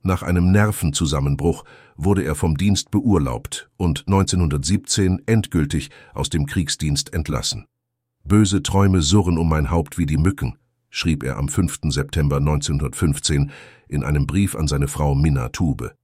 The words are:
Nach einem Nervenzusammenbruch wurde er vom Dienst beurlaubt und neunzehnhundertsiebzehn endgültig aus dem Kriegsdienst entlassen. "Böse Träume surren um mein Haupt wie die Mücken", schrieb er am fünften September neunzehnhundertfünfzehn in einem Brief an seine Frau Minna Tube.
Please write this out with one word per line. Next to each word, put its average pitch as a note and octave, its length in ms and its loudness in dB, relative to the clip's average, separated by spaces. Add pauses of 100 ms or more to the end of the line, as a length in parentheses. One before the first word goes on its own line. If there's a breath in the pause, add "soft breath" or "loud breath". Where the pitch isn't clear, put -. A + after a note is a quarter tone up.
Nach F2+ 200 0
einem F2 280 2
Nervenzusammenbruch D#2 1120 0 (320 loud breath)
wurde G2+ 260 0
er D2+ 120 -4
vom D#2+ 220 0
Dienst F#2+ 340 0
beurlaubt D2 840 -2
und E2 320 -2
neunzehnhundertsiebzehn F#2 1160 0
endgültig D#2+ 640 0 (240 loud breath)
aus - 160 -4
dem D2 160 0
Kriegsdienst D2 680 -4
entlassen. D2+ 520 -6 (580)
"Böse G2 380 4
Träume F#2+ 400 4
surren F2 360 2
um E2 100 2
mein D2+ 220 0
Haupt D#2+ 280 -2
wie E2+ 80 0
die D2 100 0
Mücken", D#2+ 400 -2 (320)
schrieb D#2 340 -4
er B1+ 140 -6
am C#3+ 120 -4
fünften D#2 420 -2
September C#2+ 500 -2
neunzehnhundertfünfzehn C#2+ 1120 -2 (360 loud breath)
in D2 140 -4
einem C#2+ 240 0
Brief F#2 300 0
an D#2 120 -2
seine C#2+ 200 0
Frau D2 260 0
Minna C#2 360 2
Tube. - 540 -4